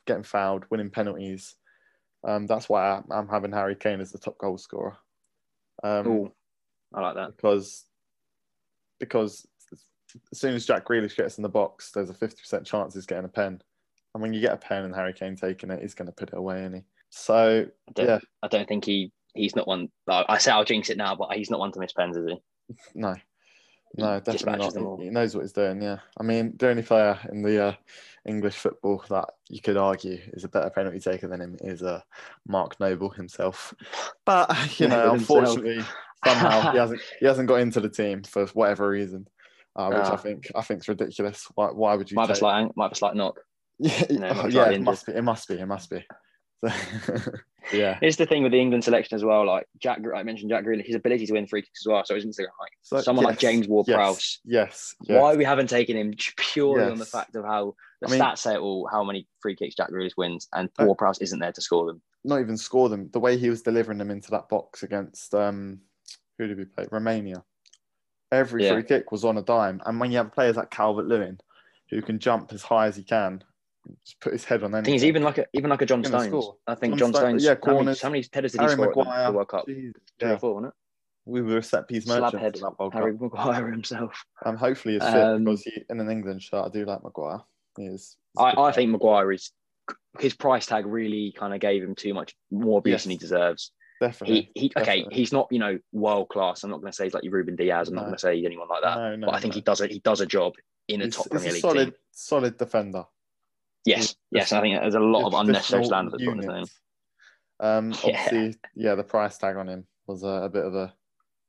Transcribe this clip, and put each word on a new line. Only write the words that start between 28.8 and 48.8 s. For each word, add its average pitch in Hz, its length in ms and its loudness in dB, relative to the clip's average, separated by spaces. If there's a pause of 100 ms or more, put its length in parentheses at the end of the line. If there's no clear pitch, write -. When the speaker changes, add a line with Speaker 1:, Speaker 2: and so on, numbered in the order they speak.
Speaker 1:
that 95 180 -2 (220)
you 107 100 -16
could 101 160 0
argue 95 420 0 (140)
is 90 120 -14
a 92 40 -10
better 95 220 0
penalty 95 300 -4
taker 92 280 -4
than 90 140 -8
him 87 180 -12
is, 90 220 -10
uh, 87 180 -4 (460)
Mark 95 340 -2
Noble 95 300 -2
himself. - 640 -8 (500)
But, 185 240 6
<laughs> 139 320 -2
you 151 80 6
know, 123 160 4
Speaker 2:
Noble 117 140 6
himself. 139 200 6 (180)
Speaker 1:
unfortunately, 113 280 -4 (400)
somehow 120 480 6
he 120 60 4
Speaker 2:
<laughs> - 0 -
Speaker 1:
hasn't, 117 220 2 (200)
he 131 60 6
hasn't 131 220 4
got 127 120 8
into 117 200 2
the 104 100 -2
team 101 320 -2
for 101 260 -2
whatever 101 400 2
reason, 98 400 -4 (480)
uh, 95 120 -2
which 107 100 2
I 98 140 2
Speaker 2:
Ah. 101 40 0
Speaker 1:
think, - 380 -8
I 113 80 -2
think's 98 260 -6
ridiculous. 101 640 -4
Why, 104 120 2
why 104 280 2
would 98 160 -4
you 101 40 -8
Speaker 2:
Might 113 80 2
have 107 80 2
a - 40 4
Speaker 1:
take - 60 0
Speaker 2:
slight 104 220 4
an-, 113 140 0
might 104 100 0
have - 60 -2
a - 40 -8
slight 101 200 0
knock. 98 280 -2
Speaker 1:
<laughs> - 340 -20
Yeah, 151 300 2
Speaker 2:
You 143 120 2
know, 92 80 -2
Speaker 1:
oh, 107 60 2
Speaker 2:
might 101 120 -2
be 120 80 0
Speaker 1:
yeah, 127 60 8
Speaker 2:
slightly 107 140 8
Speaker 1:
it 98 40 0
Speaker 2:
injured. 95 80 -2
Speaker 1:
must 101 200 -2
be, 107 60 -8
it 117 100 -2
must 113 260 0
be, - 80 -4
it 92 100 -8
must 98 240 -8
be. 92 200 -10
<laughs> - 40 -20 (500)
So, 113 60 0 (1000)
<laughs> - 0 -
yeah. 95 280 2
Speaker 2:
Here's 160 160 4
the 165 100 4
thing 147 180 2
with 123 80 4
the 127 80 8
England 123 240 2